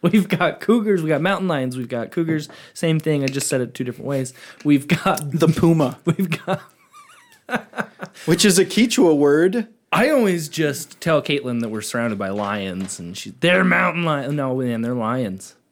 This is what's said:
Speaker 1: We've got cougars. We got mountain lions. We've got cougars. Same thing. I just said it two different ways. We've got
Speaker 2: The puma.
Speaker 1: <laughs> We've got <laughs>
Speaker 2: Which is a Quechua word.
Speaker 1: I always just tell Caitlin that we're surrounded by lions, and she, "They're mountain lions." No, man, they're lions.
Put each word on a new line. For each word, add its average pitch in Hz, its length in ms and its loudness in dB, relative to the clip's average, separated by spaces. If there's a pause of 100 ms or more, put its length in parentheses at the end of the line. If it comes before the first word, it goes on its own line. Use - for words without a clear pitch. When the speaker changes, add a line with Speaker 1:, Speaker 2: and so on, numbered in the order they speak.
Speaker 1:
We've 175 260 4
got 170 320 0
cougars. 208 420 2
We 156 60 -2
got 156 140 2
mountain 190 260 0
lions. 131 300 -2
We've 120 100 -8
got 117 220 -6
cougars. 160 400 -4 (240)
Same 160 260 0
thing. 151 220 -2
I 135 40 -2
just 135 220 -4
said 131 140 0
it 117 100 -6
two 131 120 -6
different 120 220 -8
ways. 131 280 -4 (280)
We've 143 240 4
got 156 440 0
Speaker 2:
The 160 180 4
puma. 160 520 2
Speaker 1:
<laughs> - 40 -20
We've 175 240 -2 (160)
got 190 160 -4 (880)
<laughs> - 800 -10
Speaker 2:
Which 180 180 2
is 190 140 6
a 185 80 4
Quechua 202 500 4
word. 165 520 4 (220)
Speaker 1:
I 226 200 2
always 185 400 2
just 147 500 -4
tell 160 220 2
Caitlin 127 400 -2
that 113 80 -4
we're 110 100 -6
surrounded 117 380 -4
by 98 120 -4
lions, 98 680 -4
and 87 180 -12
she, - 140 -14 (100)
"They're 180 240 4
mountain 175 400 2
lions." 143 300 -2
No, 135 220 -2
man, 120 260 -2
they're 120 100 -2
lions. 113 600 -4 (180)